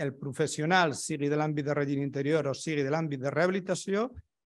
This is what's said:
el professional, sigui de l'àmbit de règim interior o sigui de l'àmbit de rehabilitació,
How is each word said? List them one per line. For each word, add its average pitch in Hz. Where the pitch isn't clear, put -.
el 139
professional, 151
sigui 143
de 151
l'àmbit 151
de 147
règim 143
interior 139
o 131
sigui 147
de 135
l'àmbit 151
de 135
rehabilitació, 190